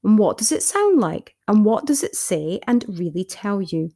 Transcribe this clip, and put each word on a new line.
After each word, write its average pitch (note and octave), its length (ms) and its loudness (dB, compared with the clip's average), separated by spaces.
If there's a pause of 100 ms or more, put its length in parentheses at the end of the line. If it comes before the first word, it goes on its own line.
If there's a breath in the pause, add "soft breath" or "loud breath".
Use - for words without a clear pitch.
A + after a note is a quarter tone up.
And G#3+ 140 6
what G3 200 2
does A3+ 140 -2
it - 100 -2
sound G4+ 380 2
like? - 340 -4 (140)
And G#3 180 6
what A3+ 180 2
does C#4+ 180 0
it - 140 -8
say D#3+ 500 -4
and A#3+ 220 2
really F3 360 -6
tell G3+ 360 -6
you? E3 360 -4